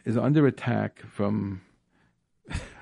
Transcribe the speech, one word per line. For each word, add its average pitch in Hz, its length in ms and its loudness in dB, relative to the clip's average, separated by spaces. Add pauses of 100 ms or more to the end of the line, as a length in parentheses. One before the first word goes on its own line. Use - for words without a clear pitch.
is 117 120 -2
under 139 300 4
attack 110 540 -2 (100)
from 101 500 -4 (500)
<laughs> - 400 -20
a - 60 -8 (260)